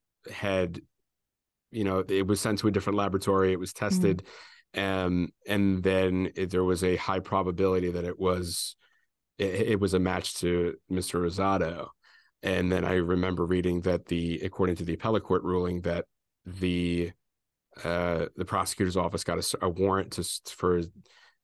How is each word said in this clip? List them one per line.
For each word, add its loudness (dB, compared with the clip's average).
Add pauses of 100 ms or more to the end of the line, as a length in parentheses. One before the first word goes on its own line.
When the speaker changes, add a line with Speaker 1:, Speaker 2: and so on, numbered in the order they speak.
(320)
Speaker 1:
had, -2 (920)
you -4
know, 0
it 2
was 2
sent 0
to 2
a 6
different 0
laboratory. 2
It 0
was -8
Speaker 2:
Mm-hmm. -6
Speaker 1:
tested. 2 (500)
Um, 0 (120)
and 2
then 2
it, -2
there 2
was 2
a 4
high -2
probability 0
that -4
it -6
was, -2 (600)
it, 0
it 2
was 4
a 4
match 0
to 0 (140)
Mister -2
Rosado. 0 (540)
And 2
then 2
I 2
remember 2
reading 0
that 0
the, -2
according 0
to -6
the -4
appellate 0
court 0
ruling, -2
that -4 (400)
the, -2 (720)
uh, -2 (100)
the -4
prosecutor's -2
office -2
got -2
a -2
s-, -4
a 0
warrant 0
to -6
s-, -6
for, 0 (640)